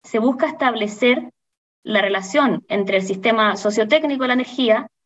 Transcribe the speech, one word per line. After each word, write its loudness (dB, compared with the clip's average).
se -4
busca 0
establecer -2
la 0
relación 0
entre -2
el 0
sistema 0
sociotécnico 0
de -2
la 2
energía 0